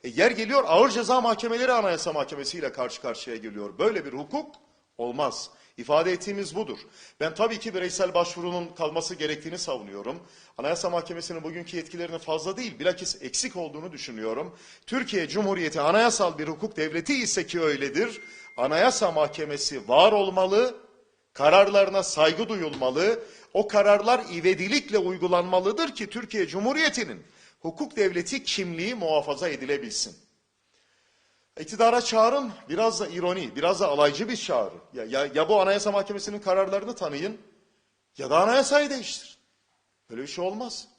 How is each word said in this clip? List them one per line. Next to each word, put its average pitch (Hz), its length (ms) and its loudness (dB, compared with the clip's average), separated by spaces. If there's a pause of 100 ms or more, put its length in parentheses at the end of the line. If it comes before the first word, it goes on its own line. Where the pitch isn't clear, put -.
E, 131 40 -8
yer 165 220 4
geliyor 226 360 0
ağır 208 240 6
ceza 240 300 2
mahkemeleri 233 520 0
Anayasa 185 400 0
Mahkemesi 143 460 -6
ile 139 140 -6
karşı 123 300 -8
karşıya 117 340 -8
geliyor. 104 420 -10
Böyle 196 260 0
bir 139 80 -10
hukuk 285 420 -8 (440)
olmaz. 123 520 -4 (260)
İfade 156 360 0
ettiğimiz 180 420 -8
budur. 175 240 -6 (420)
Ben 160 140 -2
tabii 220 240 0
ki 220 160 -10
bireysel 180 400 -2
başvurunun 175 540 -2
kalması 165 460 -4
gerektiğini 151 440 -6
savunuyorum. 110 640 -8 (360)
Anayasa 170 320 -4
Mahkemesi'nin 170 540 -6
bugünkü 170 320 -10
yetkilerinin 165 420 -10
fazla 160 380 -6
değil, 208 220 -10
bilakis 180 440 -2
eksik - 340 -6
olduğunu 160 360 -10
düşünüyorum. 127 680 -8 (280)
Türkiye 214 420 -4
Cumhuriyeti 180 520 -2
anayasal 180 580 4
bir 151 100 -4
hukuk 160 280 -8
devleti 160 380 -2
ise 226 320 -2
ki 170 140 -6
öyledir. 147 600 0 (360)
Anayasa 175 540 4
Mahkemesi 147 800 -2
var 170 240 8
olmalı, 196 640 2 (560)
kararlarına 196 680 6
saygı 160 460 2
duyulmalı, 160 720 0 (340)
o 208 140 2
kararlar 208 560 6 (100)
ivedilikle 185 640 0
uygulanmalıdır 185 960 2
ki 208 160 -8
Türkiye 220 360 -4
Cumhuriyeti'nin 214 760 -2 (380)
hukuk 165 360 -8
devleti 185 480 -2
kimliği 180 500 -4
muhafaza 156 540 -2
edilebilsin. 127 680 -6 (1400)
İktidara 226 400 2
çağrım 240 520 2 (160)
biraz 190 320 0
da 202 80 -4
ironi, 175 480 -4
biraz 170 240 2
da 190 80 2
alaycı 147 400 4
bir 247 80 -4
çağrı. 107 380 -2 (180)
Ya, 120 120 -10
ya, 135 300 -2
ya 156 140 2
bu 208 120 6
Anayasa 202 320 2
Mahkemesi'nin 202 460 -4
kararlarını 196 560 0
tanıyın 175 440 -6 (800)
ya 131 120 -8
da 160 100 6
anayasayı 269 500 4
değiştirin. - 420 -8 (800)
Böyle 120 120 -10
bir 139 40 -10
şey 175 180 -6
olmaz. 214 440 -6 (100)